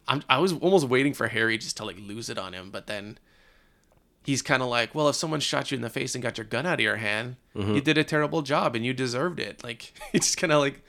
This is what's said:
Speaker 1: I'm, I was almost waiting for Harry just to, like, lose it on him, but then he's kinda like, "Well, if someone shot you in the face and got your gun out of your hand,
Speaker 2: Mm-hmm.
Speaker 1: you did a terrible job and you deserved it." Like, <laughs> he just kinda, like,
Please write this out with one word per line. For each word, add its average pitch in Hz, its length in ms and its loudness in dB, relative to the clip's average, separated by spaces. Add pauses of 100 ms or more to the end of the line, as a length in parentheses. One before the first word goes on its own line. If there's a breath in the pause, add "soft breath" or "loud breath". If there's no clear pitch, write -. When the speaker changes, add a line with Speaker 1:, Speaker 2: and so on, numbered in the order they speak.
Speaker 1:
I'm, 139 200 0
I 131 100 6
was 180 160 4
almost 160 340 4
waiting 135 260 4
for 117 140 0
Harry 113 300 2
just - 180 -6
to, 107 80 -8
like, 92 160 -8
lose 104 280 -10
it 117 100 -8
on 95 160 -8
him, 92 180 -12
but 101 160 -12
then 107 300 -10 (1080 soft breath)
he's 135 180 0
kinda 131 240 2
like, 120 280 0
"Well, 151 140 4
if 139 80 2
someone 156 240 -2
shot 135 300 -2
you 135 60 -2
in 117 60 -4
the 117 60 -4
face 131 260 -4
and 123 80 -6
got 117 140 -4
your 113 80 -8
gun 120 220 -2
out 175 80 0
of 120 60 -2
your 107 160 2
hand, 113 400 -4 (200)
Speaker 2:
Mm-hmm. 104 180 0
Speaker 1:
you 143 60 4
did 147 180 2
a 151 60 2
terrible 151 380 0
job 143 340 0
and 113 80 -2
you 127 80 -2
deserved 131 480 -2
it." - 240 -8
Like, 117 280 -12 (100)
<laughs> - 100 -10
he - 60 4
just - 180 2
kinda, 151 220 4
like, 139 300 2